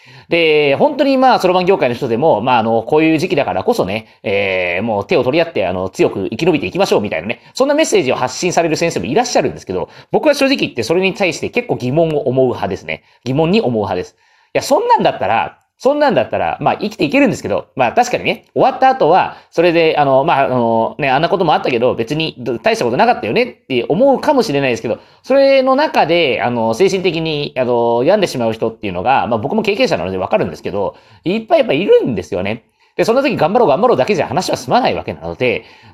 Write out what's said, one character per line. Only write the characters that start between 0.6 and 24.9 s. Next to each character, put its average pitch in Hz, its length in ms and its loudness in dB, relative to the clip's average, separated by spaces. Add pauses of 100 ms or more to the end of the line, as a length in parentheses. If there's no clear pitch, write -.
本 254 220 2
当 302 60 2
に 269 140 2
ま 254 180 4
あ、 180 40 2
そ 185 80 2
ろ 180 80 2
ば 185 60 2
ん 180 40 -2
業 185 140 2
界 135 100 2
の 120 60 -4
人 131 120 -4
で 113 100 0
も、 131 240 2
ま 127 120 0
あ、 120 60 4
あ 110 40 2
の、 113 200 0
こ 151 140 0
う 160 60 2
い 160 120 2
う - 20 2
時 127 120 -4
期 135 60 -2
だ 135 80 2
か 92 100 -4
ら 92 100 -4
こ 240 100 2
そ 160 120 -2
ね、 107 360 -8
え 95 600 -2
ー、 - 20 -4
も 107 180 -2
う - 60 -8
手 - 100 2
を 127 60 2
取 127 120 0
り 170 60 2
合 160 40 -2
っ 165 60 -8
て、 101 140 -2
あ 90 80 -2
の、 92 160 -4
強 - 220 0
く 95 180 -6
生 110 80 -8
き 165 80 -6
延 175 80 4
び 147 60 0
て - 80 -6
い 92 40 -10
き - 60 -10
ま 190 80 0
し 214 80 0
ょ 156 60 4
う - 20 0
み - 80 -4
た 82 80 -4
い 78 40 -6
な 92 60 -10
ね、 - 140 -8 (140)
そ 262 100 0
ん - 20 2
な 294 60 2
メ 311 100 2
ッ - 20 0
セ 196 160 2
ー - 20 0
ジ 127 80 0
を 101 40 0
発 127 220 -4
信 175 160 -4
さ 175 80 2
れ 170 80 0
る 147 80 -2
先 170 140 0
生 - 80 -4
も 87 80 -6
い 139 80 -4
ら 240 80 2
っ - 20 -8
し - 100 -4
ゃ 226 60 2
る 127 80 0
ん 78 40 -6
で 78 60 -16
す - 60 -20
け 95 80 -8
ど、 90 160 -6 (220)
僕 185 160 0
は 285 80 4
正 269 100 0
直 262 120 2
言 190 120 -4
っ - 40 -14
て 113 100 -4
そ 160 100 -2
れ 185 80 2
に 190 140 0
対 180 180 -2
し - 60 -12
て 127 100 -6
結 240 200 -4
構 135 60 -2
疑 123 160 -4
問 165 180 2
を 147 180 -4
思 131 160 2
う - 40 4
派 104 200 -4
で 92 100 -6
す - 60 -20
ね。 78 200 -10 (200)
疑 127 100 -4
問 160 160 2
に 202 120 2
思 127 80 -2
う - 40 0
派 98 220 -2
で 90 80 -4
す。 - 140 -20
い - 360 -20
や、 - 80 -2
そ 285 180 0
ん 480 80 -2
な 466 100 4
ん 320 60 0
だ 208 80 2
っ - 80 -6
た - 60 -2
ら、 107 320 -2 (200)
そ 277 180 2
ん 294 40 -2
な 285 120 2
ん - 20 0
だ 131 80 2
っ 107 80 -4
た 101 80 -4
ら、 87 240 -2
ま 127 120 0
あ、 - 40 -4
生 208 140 -6
き - 40 -16
て 170 100 -2
い 139 40 -2
け 262 100 2
る 285 80 4
ん 180 40 0
で 127 60 -4
す - 40 -16
け 101 80 -6
ど、 95 260 -4
ま 123 120 0
あ、 - 60 -4
確 240 180 0
か 151 60 0
に 90 60 -10
ね、 170 300 -4
終 202 180 2
わ - 60 -6
っ - 20 -16
た 262 100 4
後 190 200 2
は、 165 280 2 (120)
そ 170 140 0
れ 175 80 4
で、 160 260 2
あ 147 80 2
の、 135 180 4
ま 151 180 2
あ、 127 40 2
あ - 20 0
の、 113 520 0
ね、 139 100 0
あ 131 80 2
ん 156 60 0
な 170 40 2
こ 185 120 0
と 190 40 0
も 160 120 2
あ - 20 4
っ 190 60 -6
た - 80 -2
け 117 80 0
ど、 113 160 2
別 131 180 -4
に 160 220 -4 (260)
大 220 140 2
し - 20 0
た 127 80 0
こ 113 60 -2
と 131 60 -2
な 226 100 2
か 240 60 4
っ - 60 -8
た 107 60 -6
よ 113 80 -2
ね 233 120 0
っ - 200 -12
て 120 240 -2
思 254 240 4
う 202 80 -2
か 294 140 0
も 247 80 2
し 147 100 -4
れ 139 80 0
な 139 60 0
い - 20 2
で 117 60 0
す - 80 -6
け 123 60 -4
ど、 - 100 -4 (240)